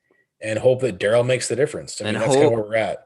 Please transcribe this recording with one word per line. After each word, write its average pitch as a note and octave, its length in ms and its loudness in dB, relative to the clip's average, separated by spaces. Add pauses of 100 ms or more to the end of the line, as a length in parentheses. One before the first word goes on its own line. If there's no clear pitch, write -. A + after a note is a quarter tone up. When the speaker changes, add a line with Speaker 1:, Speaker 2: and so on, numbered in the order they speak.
(420)
Speaker 1:
and A2 180 -4
hope B2+ 220 4
that G#2+ 180 -2
Daryl A2+ 260 2
makes B2+ 240 -2
the A#2+ 60 -2
difference. G#2+ 440 -4
I G2+ 60 -6
mean, G#2+ 100 -2
Speaker 2:
And A2 80 -2
Speaker 1:
that's C#3 120 2
kinda D3 140 6
Speaker 2:
hope, A#2+ 80 2
Speaker 1:
where A2 60 -4
we're G#2 120 -4
at. G#2 300 -2